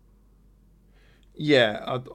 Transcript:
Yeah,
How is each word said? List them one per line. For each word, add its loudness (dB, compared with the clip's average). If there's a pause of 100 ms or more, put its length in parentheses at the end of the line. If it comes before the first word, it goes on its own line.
(1300)
Yeah, 2 (300)